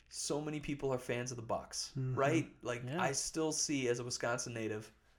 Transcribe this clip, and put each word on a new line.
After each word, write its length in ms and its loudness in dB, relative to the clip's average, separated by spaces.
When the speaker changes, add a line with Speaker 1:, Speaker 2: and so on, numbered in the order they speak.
Speaker 1:
so 320 -2
many 180 -4
people 340 -2
are 60 2
fans 320 -2
of 60 -4
the 80 -6
Bucks, 520 -4
Speaker 2:
Mm-hmm. 200 0
Speaker 1:
right? 340 4
Like, 220 -2
Speaker 2:
Yeah. 160 -2
Speaker 1:
I 120 2
still 400 0
see, 340 2
as 140 4
a 40 -4
Wisconsin 480 -2
native, 400 -4